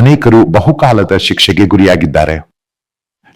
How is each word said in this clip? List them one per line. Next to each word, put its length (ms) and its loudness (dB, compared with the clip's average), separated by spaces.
ಅನೇಕರು 400 2
ಬಹುಕಾಲದ 580 0
ಶಿಕ್ಷೆಗೆ 440 -2
ಗುರಿಯಾಗಿದ್ದಾರೆ. 640 0